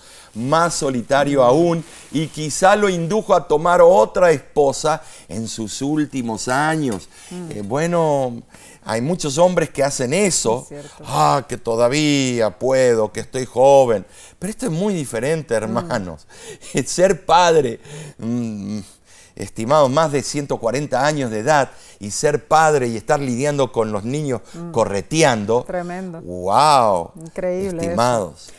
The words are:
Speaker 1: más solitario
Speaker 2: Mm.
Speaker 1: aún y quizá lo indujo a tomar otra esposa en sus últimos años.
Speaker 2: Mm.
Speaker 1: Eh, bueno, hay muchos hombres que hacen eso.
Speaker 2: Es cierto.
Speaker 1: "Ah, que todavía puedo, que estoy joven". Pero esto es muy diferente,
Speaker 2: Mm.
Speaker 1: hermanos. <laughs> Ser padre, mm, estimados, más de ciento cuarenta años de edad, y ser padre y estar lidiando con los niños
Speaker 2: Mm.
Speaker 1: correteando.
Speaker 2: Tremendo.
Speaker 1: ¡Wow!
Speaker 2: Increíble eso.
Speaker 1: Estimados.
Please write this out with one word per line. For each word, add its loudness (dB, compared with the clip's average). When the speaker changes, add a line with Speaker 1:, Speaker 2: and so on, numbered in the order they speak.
Speaker 1:
más 0
solitario 0
Speaker 2:
Mm. 6
Speaker 1:
aún 2
y -2
quizá 2
lo 2
indujo 0
a 0
tomar 2
otra 6
esposa 0
en -10
sus -8
últimos -4
años. -2
Speaker 2:
Mm. -12
Speaker 1:
Eh, -10
bueno, -2
hay -2
muchos -4
hombres 2
que -4
hacen -2
eso. 0
Speaker 2:
Es -18
cierto. -18
Speaker 1:
"Ah, 2
que -8
todavía 0
puedo, 2
que -10
estoy -8
joven". 4
Pero -6
esto -8
es -2
muy -2
diferente, -4
Speaker 2:
Mm. 0
Speaker 1:
hermanos. -6
<laughs> -6
Ser 0
padre, 2
mm, -6
estimados, 2
más 0
de 0
ciento -6
cuarenta -2
años -2
de -4
edad, 2
y -8
ser -2
padre 4
y -4
estar 0
lidiando -2
con 0
los -4
niños -4
Speaker 2:
Mm. -12
Speaker 1:
correteando. 0
Speaker 2:
Tremendo. -10
Speaker 1:
¡Wow! 2
Speaker 2:
Increíble -6
eso. -6
Speaker 1:
Estimados. -2